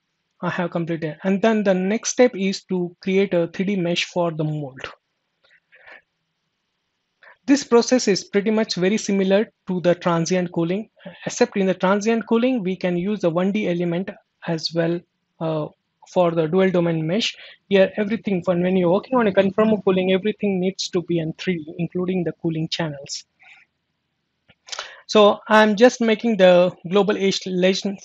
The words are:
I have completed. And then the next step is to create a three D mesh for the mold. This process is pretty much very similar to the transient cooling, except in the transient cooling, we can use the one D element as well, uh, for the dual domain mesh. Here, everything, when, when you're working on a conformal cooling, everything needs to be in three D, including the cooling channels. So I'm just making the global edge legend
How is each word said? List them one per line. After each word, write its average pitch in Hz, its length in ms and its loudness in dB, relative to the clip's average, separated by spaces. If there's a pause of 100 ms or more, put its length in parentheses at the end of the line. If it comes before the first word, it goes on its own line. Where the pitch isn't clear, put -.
(420)
I 180 80 -4
have 175 200 -4
completed. 165 540 -6
And 190 160 0
then 220 220 2
the 196 120 2
next 190 360 -2
step 247 260 2
is 190 280 -4
to 175 380 -4
create 190 300 0
a 170 160 0
three 185 160 -6
D 196 120 -2
mesh 175 280 -2
for 170 260 -2
the 156 140 -4
mold. 143 360 -6 (2750)
This 277 180 2
process 240 420 2
is 190 180 0
pretty 202 260 -2
much 214 240 0
very 185 240 0
similar 196 520 0 (180)
to 180 120 -4
the 170 140 2
transient 175 580 -2
cooling, 180 380 -4 (340)
except - 320 0
in 190 100 0
the 185 80 2
transient 208 540 0
cooling, 233 340 0
we 185 140 -4
can 180 220 -2
use 196 220 -4
the 175 100 0
one 180 220 0
D 208 160 -2
element 175 420 -2 (360)
as 165 280 -4
well, 170 260 -2 (400)
uh, 156 260 -4 (460)
for 175 180 2
the 165 160 0
dual 190 240 2
domain 170 360 0
mesh. 196 280 -4 (340)
Here, 190 280 4
everything, 208 480 -4
when, 175 180 0
when 185 140 0
you're 175 140 2
working 208 280 0
on 233 80 2
a 196 60 0
conformal 196 520 2
cooling, 185 280 2
everything 196 480 0
needs 185 300 -4
to 180 120 -2
be 170 160 -2
in 160 160 -4
three 180 240 -4
D, 151 200 -12
including 180 460 -2
the 160 80 -4 (100)
cooling 160 260 -2
channels. 147 560 -8 (1800)
So 214 320 4 (100)
I'm 214 280 4
just 240 240 4
making 226 380 0
the 180 340 6 (180)
global 202 260 2
edge 190 300 -2
legend 190 580 -2